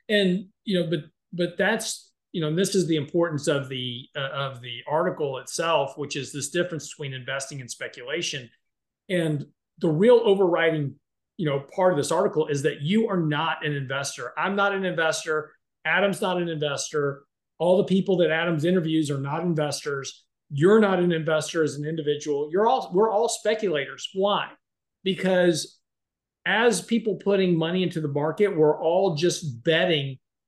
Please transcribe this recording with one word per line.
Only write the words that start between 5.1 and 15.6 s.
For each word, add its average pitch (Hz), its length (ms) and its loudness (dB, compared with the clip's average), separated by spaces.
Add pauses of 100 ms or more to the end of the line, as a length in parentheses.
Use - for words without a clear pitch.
itself, 151 580 -2
which 143 180 -8
is 127 180 -8
this 139 180 -8
difference 175 440 -4
between 139 180 -10
investing 135 480 -8
and 120 80 -14
speculation. 131 800 -8 (600)
And 160 380 0 (320)
the 175 100 0
real 220 340 6
overriding, 165 720 2 (420)
you 170 100 -2
know, 139 180 0 (100)
part 185 180 4
of 151 40 0
this 143 160 0
article 156 340 0
is 143 160 -2
that 143 180 -2
you 214 280 2
are 185 120 0
not 156 460 -2
an 147 60 -2
investor. 135 640 -6
I'm 185 160 -2
not 202 180 2
an 196 120 -2
investor. 156 640 -2 (340)